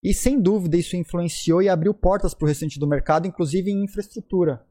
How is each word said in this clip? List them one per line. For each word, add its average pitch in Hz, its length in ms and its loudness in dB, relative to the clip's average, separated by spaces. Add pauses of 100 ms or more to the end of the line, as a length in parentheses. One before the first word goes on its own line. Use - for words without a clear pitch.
E, 202 80 2
sem 254 280 2
dúvida, 180 360 2
isso 175 180 -2
influenciou 175 680 0
e 196 80 4
abriu 185 240 2
portas 190 400 0
pro 151 120 -2
restante 151 320 -2
do 143 80 -2
mercado, 151 400 0
inclusive 180 440 -2
em 202 120 -2
infraestrutura. 190 880 -4